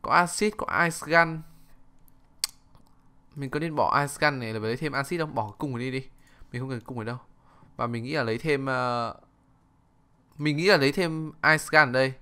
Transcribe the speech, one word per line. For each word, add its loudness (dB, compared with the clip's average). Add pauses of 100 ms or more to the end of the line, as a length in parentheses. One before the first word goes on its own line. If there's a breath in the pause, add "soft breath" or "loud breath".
Có 0
acid, 2
có 0
ice -2 (100)
gun. 4 (1900 soft breath)
Mình -10
có -4
nên -6
bỏ 2
ice -4
gun 2
này -6
là -4
lấy -2
thêm -4
acid -4
không? -4
Bỏ -2
cái -8
cung -4
này -6
đi -4
đi. -16 (460 soft breath)
Mình -6
không -8
cần -6
cung -10
này -6
đâu. -6 (580 soft breath)
Và -2
mình -4
nghĩ -6
là 0
lấy 0
thêm, 0
ờ, -2 (1200)
mình 0
nghĩ 0
là 8
lấy 4
thêm -2 (100)
ice 4
gun 8
ở -4
đây. 2